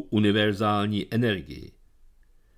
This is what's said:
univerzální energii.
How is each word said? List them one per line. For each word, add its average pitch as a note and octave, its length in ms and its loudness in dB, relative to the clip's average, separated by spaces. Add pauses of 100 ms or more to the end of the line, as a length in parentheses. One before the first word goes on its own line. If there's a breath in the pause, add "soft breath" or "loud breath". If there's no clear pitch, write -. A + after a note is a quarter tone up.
(100)
univerzální G#2 1000 2
energii. G#2 600 -4 (840)